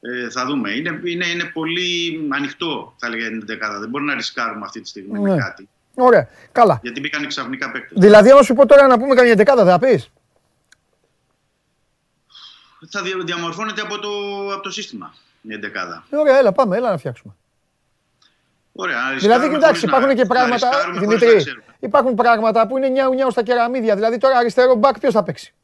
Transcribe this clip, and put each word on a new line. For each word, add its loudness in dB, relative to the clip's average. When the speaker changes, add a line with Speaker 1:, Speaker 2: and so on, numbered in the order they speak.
Speaker 1:
Ε, -10
θα -8
δούμε. -6
Είναι, -8
είναι, -6
είναι -6
πολύ -6
ανοιχτό, -8
θα -10
έλεγα, -8
η -10
δεκάδα. -10
Δεν -12
μπορεί -8
να -6
ρισκάρουμε -8
αυτή -16
τη -20
στιγμή -12
με -2
Speaker 2:
Ναι. 0
Speaker 1:
κάτι. -8
Speaker 2:
Ωραία. 4
Καλά. 2
Speaker 1:
Γιατί -10
μπήκαν -8
ξαφνικά -10
παίκτες. -10
Speaker 2:
Δηλαδή, 8
άμα 10
σου 4
πω 6
τώρα 6
να 4
πούμε 0
καμιά 6
δεκάδα, 4
θα 4
πεις; 0
Speaker 1:
Θα -8
δια-, -6
διαμορφώνεται -8
από -10
το, -10
από -12
το -12
σύστημα, -14
η -16
εντεκάδα. -12
Speaker 2:
Ε, -6
ωραία, 4
έλα, 4
πάμε, -2
έλα -4
να -4
φτιάξουμε. -14
Speaker 1:
Ωραία, -6
να -
Speaker 2:
Δηλαδή, -
Speaker 1:
ρισκάρουμε 2
Speaker 2:
εντάξει, 2
Speaker 1:
χωρίς -6
να, 0
Speaker 2:
υπάρχουν 2
και -2
Speaker 1:
να 0
Speaker 2:
πράγματα, 0
Speaker 1:
ρισκάρουμε -4
χωρίς -4
Speaker 2:
Δημήτρη, 6
Speaker 1:
να 2
ξέρουμε. -10
Speaker 2:
υπάρχουν 0
πράγματα 2
που -4
είναι -2
νιάου 0
νιάου 0
στα -2
κεραμίδια. -2
Δηλαδή, -2
τώρα 2
αριστερό 2
μπακ 0
ποιος 0
θα 0
παίξει; -12